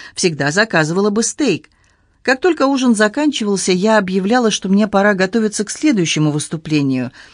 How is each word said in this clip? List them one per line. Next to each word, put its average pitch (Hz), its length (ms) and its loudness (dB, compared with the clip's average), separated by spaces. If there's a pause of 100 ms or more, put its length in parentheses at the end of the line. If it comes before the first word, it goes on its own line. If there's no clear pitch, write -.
(140)
всегда 147 360 -2
заказывала 185 580 0
бы 214 140 -2
стейк. 226 480 -4 (520)
Как 262 180 -2
только 320 260 2
ужин 262 280 2
заканчивался, 214 800 0
я 208 260 2
объявляла, 202 520 0
что - 200 -4
мне 202 180 2
пора 202 240 2
готовиться 208 520 -2
к 202 60 -16
следующему 170 600 0
выступлению, 143 840 -2 (220)